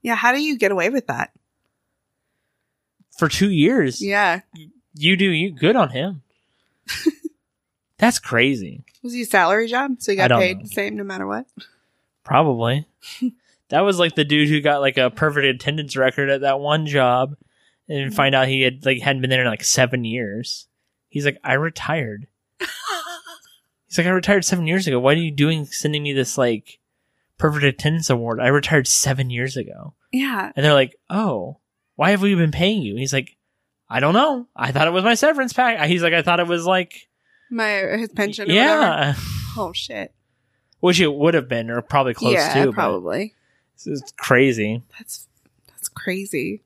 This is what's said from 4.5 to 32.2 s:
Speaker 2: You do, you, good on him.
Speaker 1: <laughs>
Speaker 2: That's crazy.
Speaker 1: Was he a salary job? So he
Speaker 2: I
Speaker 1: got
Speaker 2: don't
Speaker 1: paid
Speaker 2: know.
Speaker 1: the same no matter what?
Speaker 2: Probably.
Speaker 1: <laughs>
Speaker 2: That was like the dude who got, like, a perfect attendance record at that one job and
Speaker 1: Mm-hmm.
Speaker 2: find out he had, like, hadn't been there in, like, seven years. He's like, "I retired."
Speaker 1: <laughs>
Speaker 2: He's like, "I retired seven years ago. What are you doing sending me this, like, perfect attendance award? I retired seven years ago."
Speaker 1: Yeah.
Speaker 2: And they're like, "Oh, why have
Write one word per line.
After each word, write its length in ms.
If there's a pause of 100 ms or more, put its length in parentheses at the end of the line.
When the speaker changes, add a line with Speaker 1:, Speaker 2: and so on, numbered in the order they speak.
Speaker 2:
You 220
do, 140
you, 220
good 240
on 140
him. 320 (640)
Speaker 1:
<laughs> 1120
Speaker 2:
That's 200
crazy. 680 (180)
Speaker 1:
Was 120
he 80
a 40
salary 420
job? 320
So 120
he 60
Speaker 2:
I 60
Speaker 1:
got 40
Speaker 2:
don't 120
Speaker 1:
paid 180
Speaker 2:
know. 60
Speaker 1:
the 40
same 280
no 80
matter 220
what? 200 (760)
Speaker 2:
Probably. 640 (340)
Speaker 1:
<laughs> 120 (380)
Speaker 2:
That 100
was 180
like 160
the 120
dude 240
who 100
got, 220
like, 160
a 120
perfect 360
attendance 500
record 320
at 140
that 180
one 260
job 480 (540)
and 220
Speaker 1:
Mm-hmm. 40
Speaker 2:
find 200
out 120
he 140
had, 240
like, 160
hadn't 220
been 80
there 100
in, 80
like, 160
seven 400
years. 640 (400)
He's 160
like, 180
"I 120
retired." 720 (160)
Speaker 1:
<laughs> 180 (1300)
Speaker 2:
He's 120
like, 80
"I 40
retired 340
seven 220
years 200
ago. 140
What 160
are 40
you 120
doing 320
sending 380
me 100
this, 240
like, 420 (600)
perfect 260
attendance 460
award? 280
I 100
retired 380
seven 440
years 260
ago." 380 (180)
Speaker 1:
Yeah. 420
Speaker 2:
And 100
they're 100
like, 200 (140)
"Oh, 480 (400)
why 140
have 120